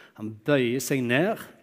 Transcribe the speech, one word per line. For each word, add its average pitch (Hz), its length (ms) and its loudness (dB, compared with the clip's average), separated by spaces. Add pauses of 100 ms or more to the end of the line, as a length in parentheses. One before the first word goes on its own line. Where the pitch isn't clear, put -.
(200)
Han 110 140 -10 (120)
bøyer 131 380 2
seg 135 240 -2
ned, 143 340 2 (220)